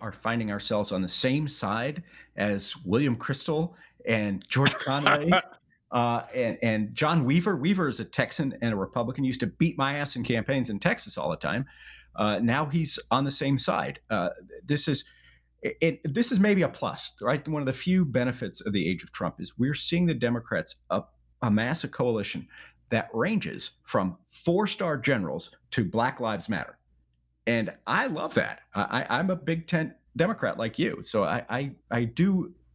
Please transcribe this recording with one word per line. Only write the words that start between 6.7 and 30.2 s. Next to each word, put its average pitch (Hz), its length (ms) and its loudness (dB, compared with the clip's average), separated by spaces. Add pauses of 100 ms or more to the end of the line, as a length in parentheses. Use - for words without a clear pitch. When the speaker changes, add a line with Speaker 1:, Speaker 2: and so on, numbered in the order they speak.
Speaker 1:
John 156 280 4
Weaver. 170 320 4
Weaver 175 300 2
is 117 140 -4
a 107 40 -6
Texan - 560 -2
and 117 140 0
a - 20 0
Republican, 120 460 -2
used 127 160 0
to 117 80 -2
beat 156 320 0
my 139 200 0
ass 143 180 -4
in 117 80 -4
campaigns 123 440 0
in 101 120 -4
Texas - 360 -2
all 76 140 -2
the 76 60 -2
time. 110 280 -2 (520)
Uh, 104 240 0
now 131 260 2
he's 151 320 0 (140)
on 131 100 4
the 139 80 0
same 139 260 2
side. - 440 -2 (100)
Uh, 92 200 0 (340)
this 147 240 0
is, 139 160 0 (580)
it, - 400 0
this 220 300 0
is 190 80 4
maybe 196 220 6
a 143 60 2
plus, - 540 -4
right? 135 240 0
One 151 160 -2
of 131 40 -4
the 131 60 0
few 180 320 2
benefits 123 580 -2
of 104 100 -4
the 95 120 2
age 87 200 -2
of - 80 -20
Trump - 280 -4
is - 180 -12
we're 135 160 0
seeing 175 320 0
the 160 80 2
Democrats 117 600 -2 (160)
up, - 240 -2 (280)
amass 117 420 2
a - 40 -6
coalition 113 600 -2 (420)
that 117 240 2
ranges 151 560 -2 (140)
from 95 320 0 (120)
four-star 180 680 0
generals 101 560 0 (180)
to 113 140 2
Black 117 340 0
Lives 110 300 -4
Matter. 95 300 -4 (720)
And 117 240 0 (160)
I 202 180 2
love 160 280 -4
that. - 260 -2 (120)
I, 135 280 0
I, 123 180 0
I'm 185 120 2
a 185 40 0
big 165 320 -4
tent 165 280 0 (220)
Democrat 165 420 0